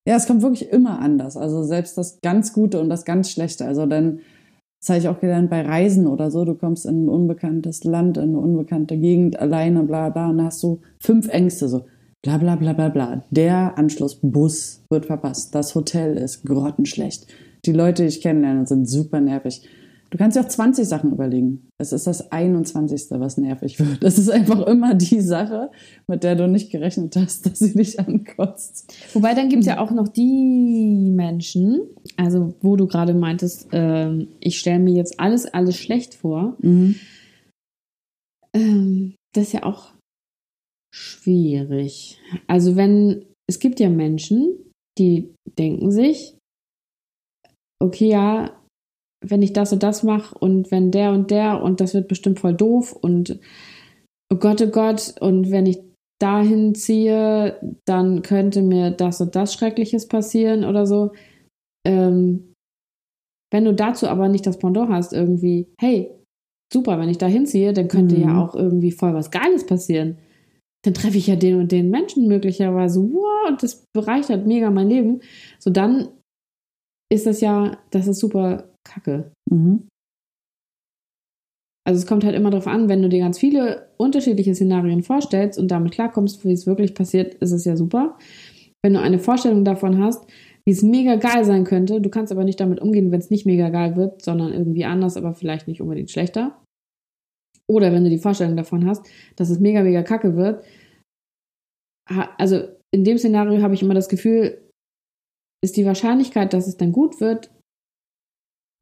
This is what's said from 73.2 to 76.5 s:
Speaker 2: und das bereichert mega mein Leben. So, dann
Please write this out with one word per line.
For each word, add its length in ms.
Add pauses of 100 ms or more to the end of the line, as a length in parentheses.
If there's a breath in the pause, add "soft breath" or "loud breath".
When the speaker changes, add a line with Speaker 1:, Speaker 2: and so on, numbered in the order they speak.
Speaker 2:
und 120
das 220 (100)
bereichert 520
mega 240
mein 180
Leben. 320 (380 loud breath)
So, 120
dann 380 (1040)